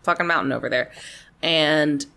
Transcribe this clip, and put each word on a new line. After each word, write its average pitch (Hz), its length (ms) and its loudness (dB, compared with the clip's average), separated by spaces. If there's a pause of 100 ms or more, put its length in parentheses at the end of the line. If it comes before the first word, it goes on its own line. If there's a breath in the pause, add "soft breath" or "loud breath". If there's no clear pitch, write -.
fucking 175 220 0
mountain 139 280 0
over 120 160 -4
there?" 123 200 0 (540 loud breath)
And 151 640 2 (120)